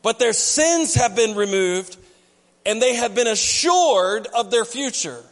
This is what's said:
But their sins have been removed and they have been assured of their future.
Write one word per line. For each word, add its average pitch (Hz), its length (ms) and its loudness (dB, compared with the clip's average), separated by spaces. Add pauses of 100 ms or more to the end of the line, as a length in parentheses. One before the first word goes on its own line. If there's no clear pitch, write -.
But 226 180 0
their 233 140 2
sins 320 600 2
have 233 200 2
been 220 220 2
removed 190 640 -2 (640)
and 214 160 0
they 254 140 2
have 233 200 -4
been 233 120 2
assured 220 1000 0
of 233 220 -2
their 233 140 2
future. 220 680 -8